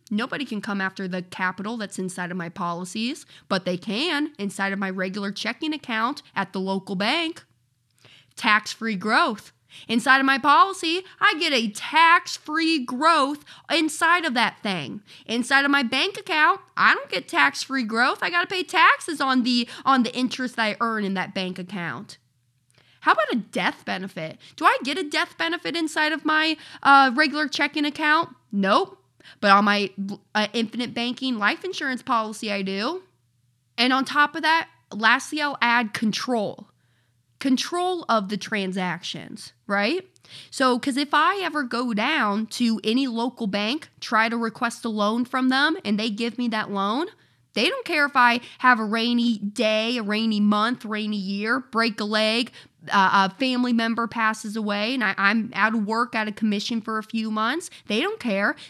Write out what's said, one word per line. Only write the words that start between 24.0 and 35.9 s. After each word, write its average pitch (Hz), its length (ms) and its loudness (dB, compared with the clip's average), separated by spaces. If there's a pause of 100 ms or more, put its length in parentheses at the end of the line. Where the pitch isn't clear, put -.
Do 302 80 -2
I 466 200 6
get 285 140 -4
a 381 40 -4
death 311 340 -4
benefit 330 380 -4
inside 311 380 0
of 302 120 -4
my, 311 320 2 (260)
uh, 277 320 8
regular 302 340 2
checking 294 360 -2
account? 311 440 0 (240)
Nope. 202 460 2 (420)
But 202 120 6
on 202 120 8
my, 202 260 2 (440)
uh, 214 180 2
infinite 233 420 -4
banking 247 440 -4
life 226 260 0
insurance 285 380 -6
policy, 220 500 -2
I 202 100 -2
do. 214 400 -4 (760)
And 247 140 4
on 262 120 2
top 294 320 2
of 311 60 -4
that, 320 260 2 (240)
lastly, 240 480 2
I'll 285 220 -4
add 233 320 2